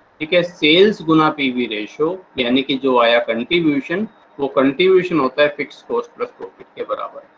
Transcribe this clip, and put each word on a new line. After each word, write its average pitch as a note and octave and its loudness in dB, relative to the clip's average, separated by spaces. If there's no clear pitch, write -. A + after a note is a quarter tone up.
ठीक D#3 -6
है। F3 2
sales F3 2
गुना D#3+ 2
पीवी B2+ -2
रेशियो A2 -6
यानी B2+ 0
कि C#3 -4
जो C3 0
आया A#2 4
contribution, D3+ -2
वो C#3 -2
contribution F3 2
होता C3 0
है D3 2
फिक्स - -10
cost A#2+ -6
plus B2 -10
profit - -18
के - -12
बराबर। G#2+ -10